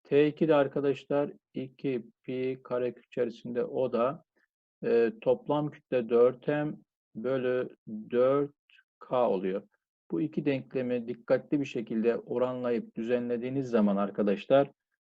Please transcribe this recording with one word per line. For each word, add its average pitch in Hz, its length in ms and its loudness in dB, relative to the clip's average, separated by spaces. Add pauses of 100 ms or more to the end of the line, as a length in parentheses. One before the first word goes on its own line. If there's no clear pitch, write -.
T 147 240 4
iki 156 200 0
de 156 60 6
arkadaşlar 143 760 0 (240)
iki 131 480 -6 (200)
pi 131 420 -6
karekök 123 400 -4
içerisinde 120 600 -4
o 131 280 -4
da, 123 320 0 (600)
e, 117 360 4
toplam 143 500 -2
kütle 123 380 -4
dört 120 400 4
M 147 240 -2 (420)
bölü 127 540 -2 (200)
dört 123 640 0 (480)
K 123 280 0
oluyor. 95 340 -2 (480)
Bu 165 100 -2
iki 156 240 -4
denklemi 127 640 -2
dikkatli 127 520 -2
bir 139 40 -2
şekilde 117 520 -2
oranlayıp 123 800 -2
düzenlediğiniz 120 720 -2
zaman 104 280 4
arkadaşlar 104 760 2 (400)